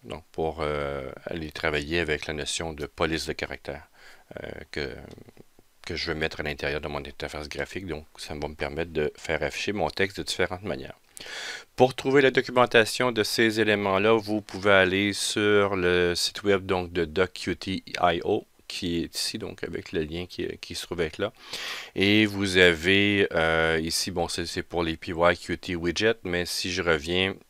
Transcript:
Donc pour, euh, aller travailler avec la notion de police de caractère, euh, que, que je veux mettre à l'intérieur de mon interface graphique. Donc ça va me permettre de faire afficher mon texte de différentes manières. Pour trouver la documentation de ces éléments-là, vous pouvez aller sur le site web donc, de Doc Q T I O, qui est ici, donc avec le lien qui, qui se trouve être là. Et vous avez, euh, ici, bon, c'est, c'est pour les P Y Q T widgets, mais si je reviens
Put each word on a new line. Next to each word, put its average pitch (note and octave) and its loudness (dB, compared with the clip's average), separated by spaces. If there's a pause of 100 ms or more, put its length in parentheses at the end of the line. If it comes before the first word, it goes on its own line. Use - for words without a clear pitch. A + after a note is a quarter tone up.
Donc C2+ -12
pour, D#2+ -4
euh, C#2+ -4 (140)
aller D#2 -8
travailler D2+ -2
avec D2+ -2
la D#2+ -4
notion D2+ -6
de D2+ -8
police D#2 -2
de D#2 -4
caractère, C#2+ -10 (520)
euh, - -10 (220)
que, C#2 -6 (920)
que F2 -6
je E2 -4
veux D#2 -2
mettre D#2 -4
à D#2 -4
l'intérieur D2 -4
de E2 -8
mon D2 -6
interface D2 -10
graphique. D2 -8
Donc D#2 -8 (120)
ça - -12
va D2 -6
me D2+ -10
permettre D#2 -4
de D2+ 0
faire D#2 -2
afficher D2 -4
mon E2+ -2
texte F#2+ -2
de E2+ -6
différentes F2+ -4
manières. C2+ -8 (800)
Pour B2+ 6
trouver C#3 4
la C3 6
documentation B2 4
de G#2+ 0
ces A2 2
éléments-là, G2+ 4
vous G#2+ 2
pouvez G2+ 0
aller F#2+ 6
sur G2+ 2
le F2+ 4
site - -4
web G2 2
donc, F2+ -2
de F2 0
Doc F2 0
Q - -4
T F#2 -6 (180)
I F2 2
O, G2+ 0 (200)
qui E2+ -4
est - -10
ici, - -6
donc F2+ -10
avec F2 -10
le E2 -2
lien E2+ -6
qui, F2 -6 (140)
qui - -12
se - -8
trouve F2 -6
être D#2 -2
là. G2+ -4 (640)
Et G#2 6
vous G2 0
avez, F#2+ 6
euh, E2 2
ici, E2 -2
bon, E2+ -2
c'est, E2+ -4
c'est F2+ -6
pour F2 -2
les E2 -2
P - -10
Y F2 4
Q E2+ -6
T - -6
widgets, F2 0
mais F2 -2
si - -4
je F2+ -2
reviens F2 2 (140)